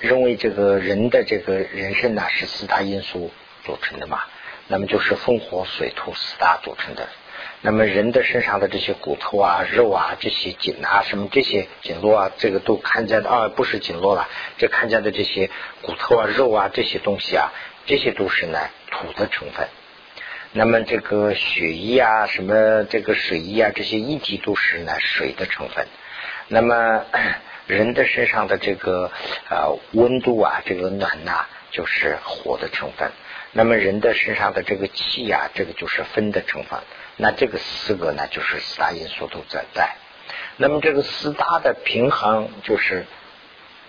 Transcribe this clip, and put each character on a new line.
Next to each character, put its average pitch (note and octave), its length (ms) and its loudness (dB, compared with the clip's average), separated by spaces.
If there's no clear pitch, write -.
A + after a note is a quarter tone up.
认 B2+ 220 4
为 B2 140 4
这 G#2+ 140 0
个 G2 280 4
人 G2 300 2
的 A#2+ 160 4
这 G#2 140 0
个 F#2+ 160 0
人 G2 400 -2
参 A2+ 200 2
呐， G2 140 -2
是 - 160 -2
四 G2 220 -8
大 G2 160 2
因 G2 180 -2
素 F2+ 300 -8
组 - 160 -6
成 - 180 -6
的 C#2 80 -8
嘛， - 140 -4
那 G2 120 0
么 G2 80 -2
就 G#2 120 2
是 G2+ 160 2
风 A#2+ 240 2
火 F#2 260 -6
水 - 300 -6
土 - 200 -8
四 - 240 -10
大 - 240 4
组 - 120 -10
成 - 200 -8
的。 A#1 140 -8
那 G#2+ 120 2
么 A2 140 6
人 G#2 260 2
的 B2+ 100 6
身 A#2+ 200 2
上 G#2 180 0
的 G2 80 2
这 G2 100 -4
些 - 140 -2
骨 - 260 -4
头 - 200 -2
啊、 F2 340 4
肉 A#2+ 180 6
啊、 - 300 0
这 A2 80 -4
些 F#2+ 240 -2
筋 - 320 -4
啊、 G2 180 4
什 G2+ 160 -4
么 G2+ 140 -4
这 C3+ 100 4
些 G2+ 240 0
经 E2 180 -8
络 G#2+ 160 8
啊， F#2+ 220 2
这 A2 120 2
个 G2 80 0
都 G#2+ 180 2
看 - 300 0
见 G#2+ 160 4
的 - 80 -2
啊， A2+ 180 4
不 B2+ 160 0
是 - 140 -2
经 F2 220 -6
络 G2 140 4
了， E2+ 140 0
这 A#2 100 4
看 - 200 0
见 G#2+ 140 2
的 G#2 80 0
这 G2 140 -2
些 F#2+ 260 0
骨 - 160 -8
头 - 180 4
啊、 A2 100 2
肉 A2+ 260 4
啊 G2+ 200 2
这 - 100 0
些 - 160 -2
东 G2+ 200 -2
西 - 180 -2
啊， C#2+ 160 2
这 - 100 4
些 A#2+ 160 0
都 G2 160 0
是 - 180 0
呢， D#2+ 120 -4
土 - 240 -8
的 - 140 -2
成 - 240 -8
分。 - 160 -4
那 A2 140 4
么 A2+ 160 6
这 A2+ 160 0
个 G#2 360 2
血 E2+ 380 0
液 G#2 260 0
啊、 A2 280 4
什 - 180 -4
么 A2 400 6
这 A2 160 -2
个 G#2 140 0
水 - 240 -2
液 G2+ 260 2
啊， G#2 100 2
这 A2 80 -6
些 A2 160 -2
液 C3+ 200 -2
体 G2+ 200 -4
都 G2+ 160 -2
是 - 240 0
呢， E2 220 -4
水 - 320 -2
的 D#2+ 140 -6
成 - 220 -6
分。 - 180 -6
那 A2+ 140 4
么 A#2 420 4
<clears throat> - 300 -18
人 G#2+ 260 2
的 B2+ 140 2
身 A#2+ 220 2
上 G#2+ 200 0
的 G2 80 2
这 G2 180 -2
个， F2+ 360 -2
呃， D2+ 260 0
温 B2 280 4
度 A#2 200 2
啊， - 240 2
这 G2 100 -2
个 F2+ 140 -2
暖 F2 360 -4
呐， F2 220 -2
就 E2+ 140 -6
是 D2+ 400 0
火 - 320 -6
的 - 140 -8
成 - 220 -6
分。 - 180 -4
那 A2+ 120 4
么 A#2 120 6
人 G2 240 2
的 A2 140 4
身 G#2+ 220 0
上 G2+ 180 0
的 F#2+ 80 0
这 G2+ 140 -2
个 F#2+ 120 -4
气 - 420 -4
啊， D2 220 0
这 G2 140 -2
个 E2 80 -10
就 - 120 -8
是 - 180 -2
风 G#2+ 260 0
的 F#2 120 0
成 - 220 -6
分。 - 160 -8
那 G#2+ 140 4
这 C3+ 140 2
个 G2+ 120 -6
四 - 360 -4
个 E2 180 -2
呢， D2 180 -4
就 D2+ 100 -6
是 - 200 -2
四 - 180 -10
大 D#2 140 0
因 - 160 -8
素 - 180 -8
都 E2+ 220 -12
在， - 260 -6
在。 - 220 0
那 C3+ 140 2
么 D3 100 0
这 D3+ 140 4
个 C#3 80 4
四 - 320 -6
大 E3 240 2
的 C3 160 2
平 A#2+ 260 2
衡， A2 380 2
就 G#2 160 2
是 F#2 260 -2